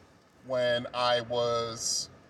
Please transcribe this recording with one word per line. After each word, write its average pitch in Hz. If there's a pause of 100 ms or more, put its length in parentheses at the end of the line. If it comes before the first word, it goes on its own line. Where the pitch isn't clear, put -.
(460)
when 123
I 123
was 117 (220)